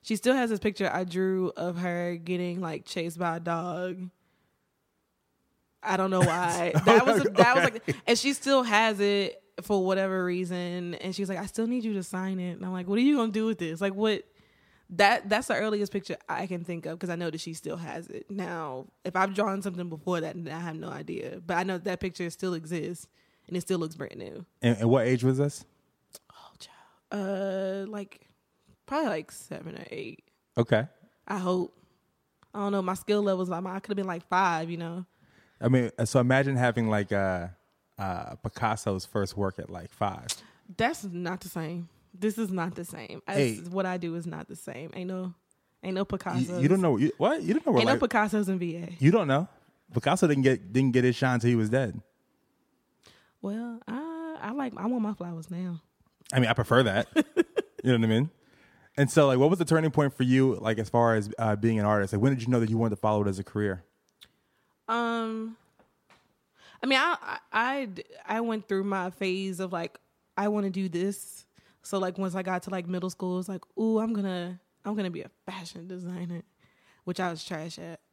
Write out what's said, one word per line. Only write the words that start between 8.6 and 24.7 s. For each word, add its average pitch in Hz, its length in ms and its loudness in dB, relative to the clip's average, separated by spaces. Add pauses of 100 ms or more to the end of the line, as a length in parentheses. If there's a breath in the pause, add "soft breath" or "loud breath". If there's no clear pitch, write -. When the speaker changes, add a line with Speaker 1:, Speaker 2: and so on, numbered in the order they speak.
Speaker 1:
has 214 380 4
it 202 400 2 (220)
for 190 220 0
whatever 190 380 0
reason. 180 720 -4
And 185 180 -6
she 196 80 -6
was 196 60 -2
like, 185 100 -4
"I 196 80 -6
still 226 220 -4
need 247 160 -2
you 220 120 -2
to 190 80 -2
sign 190 360 -4
it." 180 140 -6
And - 120 -10
I'm 185 60 -6
like, 180 160 -6
"What 202 100 0
are 233 40 4
you 285 160 6
gonna 220 160 0
do 220 120 0
with 220 120 0
this?" 165 240 -4
Like, 196 140 0
what? 208 280 0 (680 soft breath)
That, 202 360 4
that's 214 200 0
the 220 80 2
earliest 208 360 0
picture 196 240 -6 (140)
I 185 180 -4
can 175 160 -6
think 170 220 -8
of, 160 120 -6
'cause 175 120 -6
I 170 60 -2
know 170 140 -2
that 160 120 -8
she 165 120 -10
still 160 240 -8
has 170 300 -10
it. - 240 -12
Now, 165 560 -6 (160)
if 180 120 -6
I've 190 180 2
drawn 196 280 0
something 175 280 -6
before 165 320 -2
that, 165 200 -6
then 151 120 -8
I 165 60 -8
have 170 180 -8
no 160 120 -10
idea. 151 560 -10
But 175 120 -2
I 180 60 0
know 185 160 -2
that 180 200 -4
picture 175 300 -6
still 180 240 -4
exists, 165 540 -6 (400)
and 180 100 -4
it 175 40 -2
still 185 180 -2
looks 160 160 -4
brand - 220 -10
new. - 280 -12 (160)
Speaker 2:
And, 117 160 4